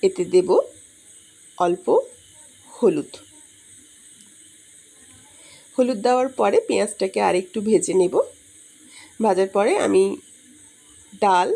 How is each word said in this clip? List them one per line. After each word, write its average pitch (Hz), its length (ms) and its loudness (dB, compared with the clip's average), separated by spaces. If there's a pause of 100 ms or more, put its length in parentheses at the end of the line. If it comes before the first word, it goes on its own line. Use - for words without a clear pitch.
এতে 185 240 -2
দেব 180 240 2 (1080)
অল্প 175 280 -2 (880)
হলুদ। 160 380 -2 (2750)
হলুদ 247 280 0
দেওয়ার 254 240 0
পরে 214 280 0 (100)
পেঁয়াজটাকে 202 540 -4
আর 180 140 0
একটু 185 260 -6
ভেজে 196 320 0
নেব। 180 220 0 (1040)
ভাজার 190 260 0
পরে 208 300 0
আমি 190 260 2 (1160)
ডাল 185 340 2